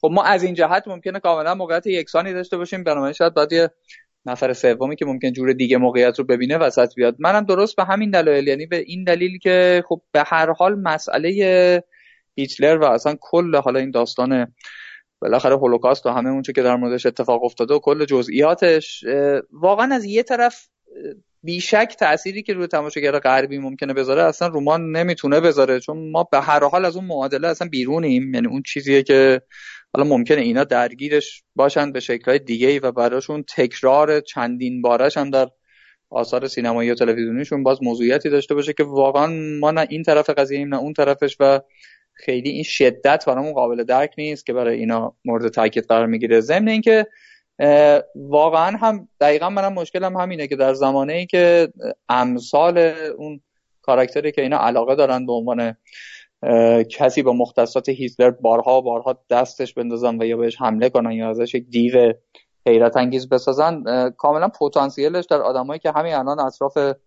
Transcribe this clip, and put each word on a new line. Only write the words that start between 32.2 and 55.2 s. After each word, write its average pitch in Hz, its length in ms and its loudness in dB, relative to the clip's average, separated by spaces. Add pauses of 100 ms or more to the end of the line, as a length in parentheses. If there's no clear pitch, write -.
دیگه‌ای 131 400 0
و 131 120 -4
براشون 127 520 -4 (120)
تکرار 143 640 2
چندین 123 600 -6
بارش 123 360 2
هم 139 120 -4
در 131 200 0 (600)
آثار 123 380 -4
سینمایی 117 440 -2
و 117 40 0
تلویزیونیشون 117 680 -2
باز 131 200 2
موضوعیتی 120 460 0
داشته 143 260 0
باشه 143 180 -4
که 151 100 0
واقعاً 139 440 2 (320)
ما 151 120 2
نه 160 180 0
این 160 140 -8
طرف 151 260 2
قضیه‌ایم 143 380 -2
نه 139 100 -4
اون 143 160 -6
طرفش 143 460 -2
و 139 200 4 (540)
خیلی 127 360 -6
این 147 140 -8
شدت 139 640 2
برامون 139 260 -2
قابل 120 300 -2
درک 127 340 0
نیست 151 280 -10
که 120 80 -6
برای 120 240 -2
اینا 113 380 -4 (100)
مورد 117 220 -2
تاکید 110 380 -2
قرار 113 200 2
می‌گیره. 113 340 2
ضمن 160 280 0
اینکه، 220 400 2 (520)
اه، 147 420 6 (140)
واقعاً 160 640 2
هم 208 300 -2 (120)
دقیقاً 151 300 2
منم 196 240 -2
مشکلم 185 440 -6
همینه 180 300 -6
که 139 80 -4
در 135 180 2
زمانه‌ای 139 520 -2
که 175 480 4 (360)
امثال 123 680 0 (400)
اون 151 240 -14 (400)
کاراکتری 135 500 0
که 147 100 -4
اینا 139 160 -2
علاقه 123 380 0
دارن 131 300 0